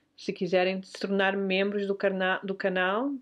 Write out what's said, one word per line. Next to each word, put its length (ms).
Se 160
quiserem 500
se 120
tornar 420
membros 500
do 80
carna-, 480
do 120
canal, 680